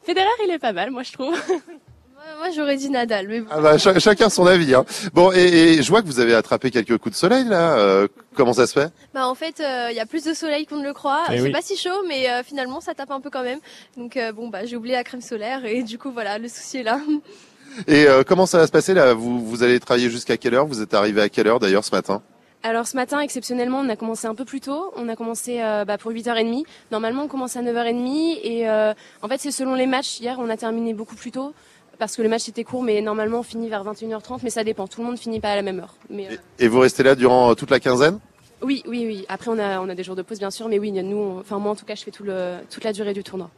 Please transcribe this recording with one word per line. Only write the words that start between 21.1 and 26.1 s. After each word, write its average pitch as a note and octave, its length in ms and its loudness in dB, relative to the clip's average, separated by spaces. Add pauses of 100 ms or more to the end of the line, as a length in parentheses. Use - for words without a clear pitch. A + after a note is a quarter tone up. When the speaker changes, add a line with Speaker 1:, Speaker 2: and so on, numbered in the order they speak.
Speaker 3:
à G#2 80 2
quelle G#2+ 180 2
heure, A2 140 4
d'ailleurs, G2 240 2
ce - 100 -4
matin ? G2 260 -2 (420)
Speaker 1:
Alors, A3+ 220 -2
ce C4+ 120 -8
matin, C4 240 -4
exceptionnellement, B3+ 580 -4
on C#4 80 -2
a A3 80 -2
commencé A3+ 320 -8
un A3 80 -6
peu A#3+ 80 -10
plus C4 160 -12
tôt. D#4 380 -8
On A#3+ 100 -10
a A3+ 80 -8
commencé, A#3 460 -8
euh, G#3+ 240 -2
bah, G3+ 120 -6
pour A3+ 140 -10